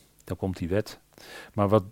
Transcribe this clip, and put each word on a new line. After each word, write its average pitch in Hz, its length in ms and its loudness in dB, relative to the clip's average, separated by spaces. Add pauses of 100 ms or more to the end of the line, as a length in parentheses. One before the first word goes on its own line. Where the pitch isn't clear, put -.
(240)
dan - 140 -8
komt 92 200 -4
die 87 100 -4
wet. 101 320 -2 (540)
Maar 101 160 2
wat, 104 220 6